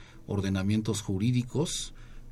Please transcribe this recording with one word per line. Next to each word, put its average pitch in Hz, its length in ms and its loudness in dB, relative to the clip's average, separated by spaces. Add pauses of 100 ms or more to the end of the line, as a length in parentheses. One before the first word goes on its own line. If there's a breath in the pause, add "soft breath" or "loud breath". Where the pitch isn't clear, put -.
(260 loud breath)
ordenamientos 101 720 2
jurídicos, 120 960 0 (380 loud breath)